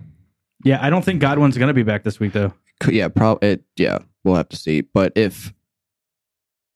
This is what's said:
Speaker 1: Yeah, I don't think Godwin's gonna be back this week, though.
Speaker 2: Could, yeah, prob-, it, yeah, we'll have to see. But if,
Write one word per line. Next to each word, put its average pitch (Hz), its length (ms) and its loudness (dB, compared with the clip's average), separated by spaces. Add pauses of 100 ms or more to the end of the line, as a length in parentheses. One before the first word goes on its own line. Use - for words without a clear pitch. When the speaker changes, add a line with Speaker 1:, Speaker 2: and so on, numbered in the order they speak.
(640)
Speaker 1:
Yeah, 135 160 2
I 139 80 4
don't 180 160 0
think 180 160 -2
Godwin's 143 360 2
gonna 131 160 0
be 127 100 2
back 107 200 -2
this 104 160 -6
week, 104 140 -2
though. 101 200 -2 (280)
Speaker 2:
Could, - 120 0
yeah, 98 140 0
prob-, 110 360 0
it, 101 200 0 (140)
yeah, 55 220 -2 (240)
we'll 95 120 2
have 82 140 -2
to - 80 -16
see. 78 240 -2
But 92 340 -2
if, 101 360 -2 (1200)